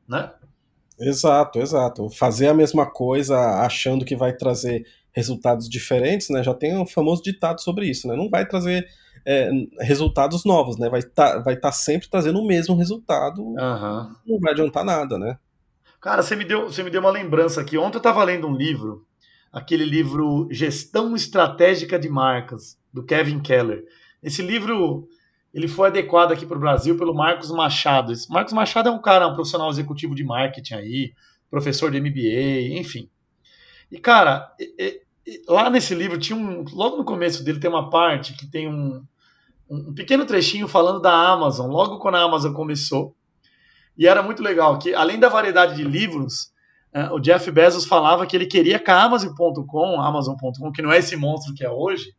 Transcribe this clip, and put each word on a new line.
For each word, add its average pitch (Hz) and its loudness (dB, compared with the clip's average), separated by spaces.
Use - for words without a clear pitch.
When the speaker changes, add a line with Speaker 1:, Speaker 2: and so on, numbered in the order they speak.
Speaker 1:
né? 135 -6
Speaker 2:
Exato, 139 2
exato. 123 -2
Fazer 123 2
a 151 6
mesma 156 4
coisa 135 -2
achando 131 0
que 131 -4
vai 127 0
trazer 120 -2
resultados 117 -2
diferentes, 131 -2
né? 131 0
Já 127 -2
tem 151 -2
um 185 -4
famoso 165 0
ditado 170 -4
sobre 190 -4
isso, 127 -6
né? 117 -4
Não 156 -4
vai 190 0
trazer, 180 -4
é, 131 0
resultados 143 0
novos, 147 2
né? 120 -2
Vai 120 -2
tá, 139 2
vai 127 -2
tá 139 -2
sempre - -4
trazendo 175 0
o 220 -2
mesmo 175 2
resultado, 170 -2
Speaker 1:
Aham. 113 -6
Speaker 2:
não 220 -2
vai 156 0
adiantar 151 0
nada, 147 -2
né? 120 -6
Speaker 1:
Cara, 190 0
você 214 -2
me 202 -6
deu, 214 -2
você 185 -8
me 180 -8
deu 180 -2
uma 190 6
lembrança 165 0
aqui. 147 -4
Ontem 208 0
eu 220 -4
tava 226 4
lendo 175 -2
um 139 -2
livro, 120 -6
aquele 156 -2
livro 147 0
Gestão 165 -4
Estratégica 175 2
de 151 -4
Marcas, 131 -4
do 127 -12
Kevin 147 0
Keller. 117 0
Esse 151 -6
livro, 190 -2
ele 160 -4
foi 190 2
adequado 175 4
aqui 156 -2
pro 143 -8
Brasil 147 0
pelo 165 -2
Marcos 160 -2
Machado. 143 0
Esse 117 -10
Marcos 180 -2
Machado 226 0
é - 4
um 226 -6
cara, 185 6
um 160 -2
profissional 160 -4
executivo 147 -6
de 139 -6
marketing 131 -6
aí, 113 -8
professor 143 -4
de 139 -4
M 143 -2
B 117 -2
A, 135 -2
enfim. - -14
E, - -16
cara, 190 4
e, - -14
e, - -6
e - -18
lá 208 4
nesse 240 2
livro 170 -4
tinha 214 -6
um, 185 -6
logo 233 -2
no 285 -6
começo 175 -4
dele 151 -4
tem 170 -2
uma 160 -2
parte 165 0
que - -20
tem 156 -10
um, 139 -8
um, 147 -10
um 143 -12
pequeno 269 0
trechinho 202 0
falando 185 2
da 175 6
Amazon, 165 2
logo 196 0
quando 190 -2
a 175 4
Amazon 151 0
começou. 147 -6
E 160 4
era 196 8
muito 214 -8
legal, 165 4
que 175 -4
além 175 0
da - 6
variedade 180 4
de 151 -6
livros, 147 -4
eh, 143 -4
o 156 -4
Jeff 170 4
Bezos 175 6
falava 175 4
que - -2
ele 180 0
queria 180 4
que 208 0
a 180 8
Amazon 214 2
ponto 147 -2
com, 160 -2
Amazon 139 -2
ponto 127 -8
com, 151 -10
que 156 -8
não 151 0
é 175 6
esse 180 -2
monstro 147 -6
que 139 -10
é 123 -6
hoje, 131 -6